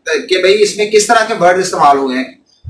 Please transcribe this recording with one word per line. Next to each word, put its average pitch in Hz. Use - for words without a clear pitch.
कि -
भाई 185
इसमें 208
किस 208
तरह 226
के 220
वर्ड 180
इस्तेमाल 151
हुए 131
हैं, 127